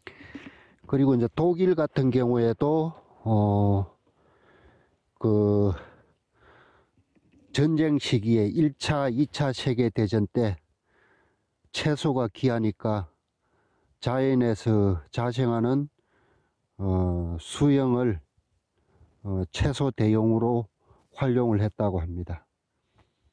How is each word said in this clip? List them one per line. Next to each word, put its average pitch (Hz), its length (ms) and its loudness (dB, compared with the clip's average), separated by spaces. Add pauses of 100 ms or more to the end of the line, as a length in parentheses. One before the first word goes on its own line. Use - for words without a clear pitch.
(880)
그리고 135 280 2
이제 120 200 2
독일 175 400 2
같은 143 360 0
경우에도, 127 800 0 (320)
어, 101 640 2 (1300)
그 104 540 2 (1800)
전쟁 151 460 0
시기에 110 480 0
일 151 300 0
차, 143 320 -2
이 127 180 0
차 139 260 -2
세계대전 113 800 0
때 110 240 0 (1160)
채소가 139 600 -2
귀하니까 110 760 -2 (920)
자연에서 117 1000 0 (100)
자생하는, 120 800 -2 (880)
어, 90 640 -2
수영을, 127 800 0 (1040)
어, 95 280 -4
채소 139 400 -2
대용으로 113 800 0 (460)
활용을 120 480 0
했다고 101 380 -2
합니다. 85 460 -8 (840)